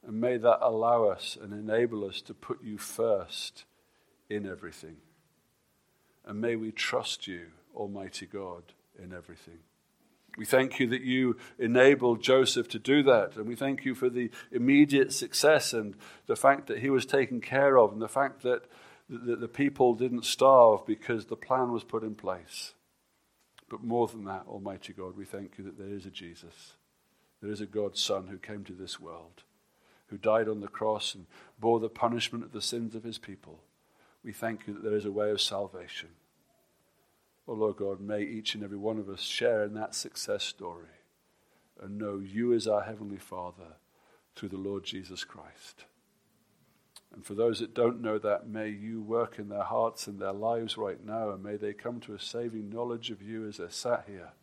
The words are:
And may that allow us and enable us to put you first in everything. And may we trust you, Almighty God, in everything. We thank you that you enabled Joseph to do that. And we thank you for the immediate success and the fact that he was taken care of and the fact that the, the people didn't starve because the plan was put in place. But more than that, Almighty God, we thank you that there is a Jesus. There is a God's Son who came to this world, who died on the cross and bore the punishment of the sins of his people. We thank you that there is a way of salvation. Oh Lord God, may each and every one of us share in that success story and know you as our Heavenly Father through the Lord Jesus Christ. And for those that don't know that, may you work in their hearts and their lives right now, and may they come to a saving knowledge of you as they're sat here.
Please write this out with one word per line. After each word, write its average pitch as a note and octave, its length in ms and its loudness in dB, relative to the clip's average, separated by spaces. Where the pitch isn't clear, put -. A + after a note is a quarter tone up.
And A2 160 -4
may B2 160 2
that A2+ 240 6
allow A#2 440 4
us - 360 -2
and G2+ 100 -12
enable G#2+ 540 0
us F#2+ 160 -8
to - 120 -16
put - 300 -10
you G#2+ 140 -10
first - 880 -2
in G#2 160 -6
everything. E2 520 -14
And G#2 140 -8
may A#2 160 2
we A2 160 -4
trust - 560 -4
you, F2 200 -10
Almighty G2+ 500 -10
God, F2+ 380 -12
in F2+ 120 -16
everything. E2+ 460 -18
We A2 80 -8
thank C3 340 4
you B2+ 80 4
that A#2+ 140 -2
you B2+ 360 2
enabled B2 640 6
Joseph C3 480 4
to A2 100 -6
do C#3 240 4
that. A2 320 6
And G#2+ 100 -6
we A#2 100 -6
thank C3+ 280 -4
you C3 120 -2
for B2+ 140 0
the A#2+ 220 -2
immediate C#3 600 6
success - 640 4
and G#2+ 220 -4
the A#2 80 2
fact C#3 320 4
that A2+ 120 -4
he C3 100 0
was C3 160 4
taken C3 360 2
care C3+ 360 6
of G#2+ 140 10
and G#2+ 100 -6
the A2 60 -4
fact C3+ 360 -2
that B2 200 0
the, A#2+ 260 -4
the A2+ 120 -8
people C3+ 480 4
didn't A#2+ 300 -2
starve B2 600 8
because A2 400 -4
the A2 100 -6
plan B2+ 360 0
was A2+ 120 -4
put A2 200 -6
in G#2+ 120 -8
place. F#2 580 -10
But A2 140 -12
more A#2 240 2
than G#2+ 180 -12
that, F#2+ 220 -10
Almighty G2 460 -12
God, F#2 240 -12
we G2 80 -14
thank G2 320 -14
you G2+ 80 -14
that F2+ 120 -14
there G2 120 -14
is G2+ 160 -10
a F#2+ 60 -14
Jesus. E2+ 640 -18
There G#2 100 -8
is G#2 100 -8
a G#2 40 -6
God's G2+ 360 -4
Son F#2+ 260 0
who G2 100 -14
came G#2 280 -12
to G2 80 -14
this F2+ 260 -12
world, E2 440 -18
who G2+ 100 -12
died A2 300 4
on G#2+ 140 -4
the G2+ 60 -10
cross G#2+ 480 -2
and F#2 100 -18
bore A2+ 200 4
the A2 100 -2
punishment A#2 540 -2
of - 80 -16
the G#2 100 -8
sins A#2 340 -6
of A2 80 -10
his A2+ 140 -12
people. D#2+ 420 -18
We G#2+ 100 -12
thank A2+ 340 -6
you G#2 60 -8
that G2+ 100 -12
there G#2+ 120 0
is G#2 100 -2
a G#2 60 -4
way G#2 200 0
of G2 100 0
salvation. F#2+ 680 -6
Oh B2+ 60 -8
Lord G#2+ 240 0
God, G2 220 -6
may G#2 220 -4
each G#2+ 320 -6
and G#2+ 100 -8
every G2+ 140 -10
one A2 220 -4
of G2 100 -10
us F#2+ 120 -12
share A#2 420 0
in G#2 100 -4
that G#2+ 220 -8
success - 480 -6
story E2+ 420 -10
and G2 160 -10
know G2+ 220 -6
you G#2+ 340 0
as A2 140 2
our G#2 140 4
Heavenly G#2 360 -10
Father F2+ 600 -14
through G2+ 140 -10
the F#2+ 80 -8
Lord G2 260 -6
Jesus F#2+ 400 -10
Christ. - 640 -20
And - 140 -20
for G#2 80 -10
those A2 260 2
that A#2 140 -6
don't A#2+ 280 2
know A2 180 -2
that, G#2 280 -2
may G#2+ 220 -8
you G#2+ 320 -10
work A2+ 380 -2
in G#2 100 -10
their G2+ 140 -4
hearts A2+ 420 -2
and G2+ 140 -12
their F#2+ 120 -4
lives A2+ 460 -4
right F#2+ 260 -6
now, G#2+ 280 -6
and F#2+ 100 -10
may G#2 140 -8
they G#2 180 -6
come A#2+ 280 -10
to A2 120 -14
a G2+ 60 -12
saving A2+ 500 -8
knowledge A#2 400 -6
of G2+ 120 -12
you A2 260 -10
as G#2 100 -12
they're F2 140 -10
sat - 360 -2
here. F2+ 220 -16